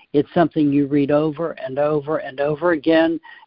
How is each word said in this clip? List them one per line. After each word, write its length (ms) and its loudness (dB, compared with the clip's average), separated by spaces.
It's 200 0
something 380 2
you 160 2
read 240 0
over 480 -2
and 180 -10
over 420 -2
and 200 -10
over 320 0
again, 480 2